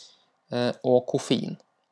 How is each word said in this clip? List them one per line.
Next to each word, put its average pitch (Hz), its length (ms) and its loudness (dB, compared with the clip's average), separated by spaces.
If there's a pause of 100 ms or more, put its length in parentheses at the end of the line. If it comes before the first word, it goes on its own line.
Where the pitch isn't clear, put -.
(520)
eh, 123 220 -2 (100)
og 123 240 2
koffein. - 500 -2 (340)